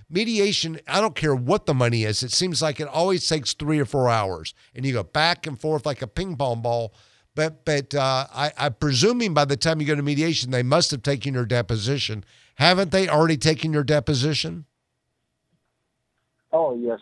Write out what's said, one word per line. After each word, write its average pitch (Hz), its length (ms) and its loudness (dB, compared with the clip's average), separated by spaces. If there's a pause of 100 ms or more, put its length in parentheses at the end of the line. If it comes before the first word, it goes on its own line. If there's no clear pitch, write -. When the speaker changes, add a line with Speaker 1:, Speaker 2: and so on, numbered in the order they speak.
(100)
Speaker 1:
Mediation, 196 800 0
I 170 120 0
don't 208 140 0
care 151 220 0
what 123 300 0
the 156 80 2
money 120 280 2
is, 107 220 -2
it 120 80 -8
seems 180 280 0
like 156 200 -2
it 151 80 -8
always 175 400 0
takes 156 260 -2
three 151 240 0
or 143 60 2
four 127 240 2
hours, 95 460 -2 (200)
and 127 100 -6
you 135 80 0
go 107 120 -2
back 160 420 0
and 143 140 -10
forth 156 260 -2
like 143 160 -6
a 175 60 -8
ping 190 280 -6
pong 120 260 -2
ball. 117 300 -2 (440)
But, 156 280 -4
but, 143 300 -2
uh, 135 400 0
I, 143 240 -2
I'm 131 160 -2
presuming 180 600 2
by 147 100 4
the 139 120 0
time 160 240 0
you 147 60 -2
go 151 80 0
to 147 80 0
mediation, 147 480 0
they 123 140 0
must 156 260 2
have 139 120 -6
taken 139 320 -2
your 123 120 -2
deposition. 113 800 -2 (320)
Haven't 180 340 4
they 190 180 2
already 156 280 4
taken 156 360 0
your 147 120 2
deposition? 151 800 0 (1900)
Speaker 2:
Oh, 156 260 0
yes, 117 240 -4